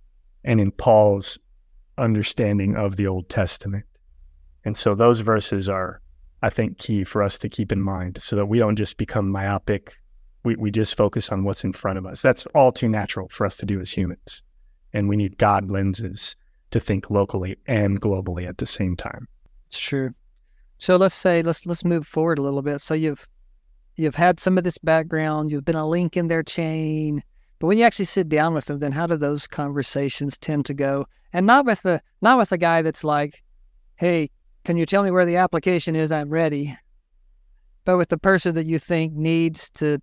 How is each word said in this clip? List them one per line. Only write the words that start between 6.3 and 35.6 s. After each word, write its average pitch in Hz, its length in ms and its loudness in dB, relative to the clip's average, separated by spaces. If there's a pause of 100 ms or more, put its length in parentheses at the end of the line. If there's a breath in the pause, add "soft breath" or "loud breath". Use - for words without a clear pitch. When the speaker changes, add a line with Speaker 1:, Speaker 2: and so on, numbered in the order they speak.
Speaker 1:
I 104 80 2
think, - 300 -2
key 101 240 -2
for 104 180 -2
us 101 180 0
to 107 100 -6
keep 107 220 -4
in 98 100 0
mind 92 400 -6
so - 140 -4
that 101 120 0
we 107 100 2
don't 110 180 4
just 104 220 -4
become 104 320 -2
myopic. 98 640 -4 (480)
We, 117 120 0
we 107 160 -4
just 107 260 -2
focus 107 340 0
on 95 120 -2
what's 98 200 -4
in 92 100 -4
front 95 240 -4
of 92 80 -8
us. - 160 -12
That's - 260 2
all 131 240 4
too 123 180 -2
natural 101 400 -4
for - 160 -4
us 95 120 -4
to - 80 -10
do 101 140 -2
as - 120 -8
humans. - 500 -6 (500)
And 101 160 -2
we 104 100 2
need 98 200 -2
God 98 320 2
lenses 98 680 -4 (360)
to 117 80 2
think 98 300 -4
locally 98 480 -2 (100)
and 104 340 0
globally 90 460 -2
at 87 100 -12
the - 80 -4
same 92 300 -4
time. - 320 -12 (400)
Speaker 2:
It's - 120 -12
true. 135 320 -4 (640)
So - 180 4
let's 185 200 4
say, 175 260 2
let's, 165 240 -2
let's 170 200 -4
move 170 220 0
forward 160 320 0
a - 20 -2
little 139 200 -2
bit. 143 200 -4
So - 120 -4
you've, 156 340 -2 (720)
you've 156 180 0
had 175 240 4
some 185 180 2
of 180 60 2
this 175 140 -2
background, 156 760 0
you've 143 140 -4
been 165 100 0
a 156 120 -2
link 170 280 0
in 170 140 0
their 165 140 0
chain, 156 800 -4 (380)
but 160 80 -2
when 202 100 4
you 226 60 6
actually 214 220 4
sit 170 240 -2
down 151 240 2
with 151 120 -2
them, 143 140 -6
then 143 140 -4
how 160 120 -2
do 165 120 0
those 143 280 -2
conversations 143 920 -4
tend 147 300 -2
to 143 60 -6
go? 139 320 -2 (280)
And 180 120 0
not 262 200 6
with 226 160 0
the, 175 200 0 (200)
not 240 160 6
with 220 100 2
the 185 100 -2
guy 165 240 2
that's 156 220 -4
like, 147 400 -2 (540)
"Hey, 170 320 0 (340)
can 170 140 0
you 165 80 2
tell 196 180 2
me 196 80 2
where 180 140 4
the 175 100 2
application 175 580 2